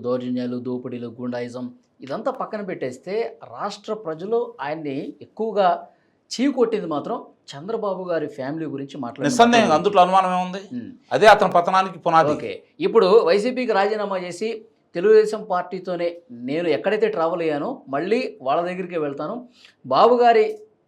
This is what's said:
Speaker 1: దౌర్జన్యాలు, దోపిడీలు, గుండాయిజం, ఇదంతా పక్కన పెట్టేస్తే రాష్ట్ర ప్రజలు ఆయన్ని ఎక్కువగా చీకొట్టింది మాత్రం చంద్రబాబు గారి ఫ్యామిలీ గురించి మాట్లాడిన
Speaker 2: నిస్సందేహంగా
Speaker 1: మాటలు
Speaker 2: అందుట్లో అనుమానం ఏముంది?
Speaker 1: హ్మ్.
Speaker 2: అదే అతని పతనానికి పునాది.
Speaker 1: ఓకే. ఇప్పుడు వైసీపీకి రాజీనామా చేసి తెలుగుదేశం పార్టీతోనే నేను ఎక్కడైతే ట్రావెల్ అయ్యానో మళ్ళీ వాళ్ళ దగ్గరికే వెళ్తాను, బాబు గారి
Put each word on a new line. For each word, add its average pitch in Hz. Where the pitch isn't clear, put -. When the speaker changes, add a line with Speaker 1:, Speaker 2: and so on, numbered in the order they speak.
Speaker 1:
దౌర్జన్యాలు, 123
దోపిడీలు, 123
గుండాయిజం, 123
ఇదంతా 156
పక్కన 208
పెట్టేస్తే 151
రాష్ట్ర 202
ప్రజలు 180
ఆయన్ని 147
ఎక్కువగా 208
చీకొట్టింది 226
మాత్రం 151
చంద్రబాబు 185
గారి 156
ఫ్యామిలీ 151
గురించి 139
మాట్లాడిన 120
Speaker 2:
నిస్సందేహంగా 233
Speaker 1:
మాటలు 156
Speaker 2:
అందుట్లో 196
అనుమానం 185
ఏముంది? 185
Speaker 1:
హ్మ్. 233
Speaker 2:
అదే 160
అతని 202
పతనానికి 185
పునాది. 160
Speaker 1:
ఓకే. 107
ఇప్పుడు 196
వైసీపీకి 220
రాజీనామా 202
చేసి 196
తెలుగుదేశం 214
పార్టీతోనే 175
నేను 165
ఎక్కడైతే 208
ట్రావెల్ 170
అయ్యానో 156
మళ్ళీ 196
వాళ్ళ 147
దగ్గరికే 180
వెళ్తాను, 151
బాబు 214
గారి 226